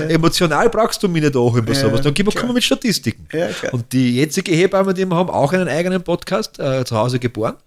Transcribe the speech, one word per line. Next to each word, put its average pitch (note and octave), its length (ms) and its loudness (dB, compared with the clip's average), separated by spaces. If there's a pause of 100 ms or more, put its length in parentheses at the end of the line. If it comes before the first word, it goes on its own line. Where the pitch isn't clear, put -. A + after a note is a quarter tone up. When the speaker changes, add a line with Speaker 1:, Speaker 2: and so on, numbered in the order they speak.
Speaker 1:
emotional E3 600 2
brauchst - 320 -2
du G#3 60 2
mich E3 160 0
nicht C#3+ 120 2
anhören A#2+ 300 2
bei A2+ 80 0
Speaker 2:
Ja, C#3 60 0
Speaker 1:
sowas. A2+ 220 2
Dann D3 120 2
gib G3+ 140 0
mir G#3 60 2
Speaker 2:
klar. - 100 -4
Speaker 1:
kommen B3 100 -2
mit B3 100 2
Statistiken. - 680 -2
Speaker 2:
Ja, E3 160 -2
klar. - 260 -6
Speaker 1:
Und A#2+ 180 -6
die B2 260 2
jetzige D#3 360 -2
Hebamme, F#3+ 400 2
die F#3+ 120 -2
wir F3+ 100 0
haben, F3+ 160 0
auch C#3 220 2
einen F#3 160 0
eigenen F3 340 -2
Podcast, F#3 560 -4
äh, C3 260 -2
zu A#2+ 100 -4
Hause B2 220 0
geboren. A#2 380 -4 (120)